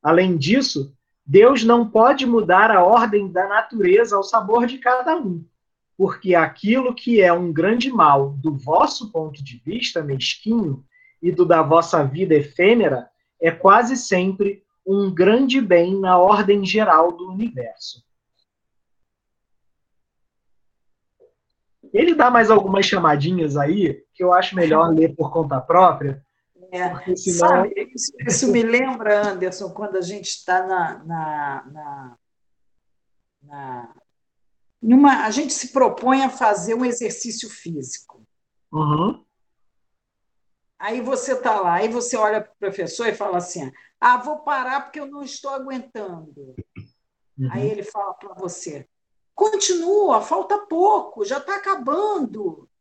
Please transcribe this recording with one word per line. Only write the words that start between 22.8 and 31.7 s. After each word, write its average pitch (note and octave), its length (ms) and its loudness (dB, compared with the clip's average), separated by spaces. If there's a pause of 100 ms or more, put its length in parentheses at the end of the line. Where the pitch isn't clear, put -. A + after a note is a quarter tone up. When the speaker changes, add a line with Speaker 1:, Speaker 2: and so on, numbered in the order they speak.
Speaker 1:
chamadinhas D#3 720 0
aí, D3+ 460 -2 (100)
que F#3 100 -6
eu F3+ 100 2
acho F3+ 220 0
melhor E3 340 2
Speaker 2:
<laughs> D#3+ 40 2
Speaker 1:
ler D#3+ 220 2
por D#3 160 -4
conta C#3+ 280 -2
própria, D#3+ 640 2 (480)
Speaker 2:
É, F3+ 180 -4
Speaker 1:
porque - 280 -6
senão F3 200 -4 (120)
Speaker 2:
sabe, - 460 0
isso, - 160 -8 (160)
isso B3 240 0
me A#3+ 100 2
lembra, A3+ 680 0
Anderson, F#3 400 -8
quando G3 260 -8
a F#3 40 -2
gente G3 440 -12
tá F#3 220 -2
na, F3+ 360 -4
na, D3+ 680 -8